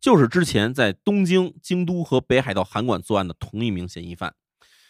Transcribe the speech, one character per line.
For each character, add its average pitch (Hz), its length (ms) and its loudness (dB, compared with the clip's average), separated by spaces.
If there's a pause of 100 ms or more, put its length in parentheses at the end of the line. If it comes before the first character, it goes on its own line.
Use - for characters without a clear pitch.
就 240 180 6
是 131 80 6
之 175 160 0
前 117 300 0
在 110 220 0
东 - 320 0
京、 185 340 2
京 180 240 -2
都 175 180 -4
和 131 160 0
北 127 220 2
海 127 140 -4
道 95 100 0
函 110 220 -4
馆 95 160 -2
作 104 160 -2
案 92 100 -2
的 82 100 -10
同 - 240 -10
一 117 80 -2
名 90 160 -6
嫌 85 160 -16
疑 87 120 -14
犯。 82 200 -10 (540)